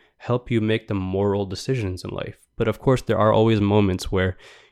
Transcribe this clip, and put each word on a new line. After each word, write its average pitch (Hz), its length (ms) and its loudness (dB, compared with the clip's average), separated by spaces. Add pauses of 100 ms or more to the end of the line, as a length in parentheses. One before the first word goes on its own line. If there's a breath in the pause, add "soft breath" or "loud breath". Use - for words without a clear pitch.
(180 soft breath)
help - 320 -4
you 117 120 0
make 110 260 -2
the 107 80 -4
moral 98 500 0
decisions 98 580 -6
in 98 60 -10
life. - 300 -10 (160)
But 113 120 -2
of 107 120 -2
course, 127 240 2
there 104 160 0
are 107 120 4
always 110 300 4
moments 101 500 2
where 92 240 0 (360 loud breath)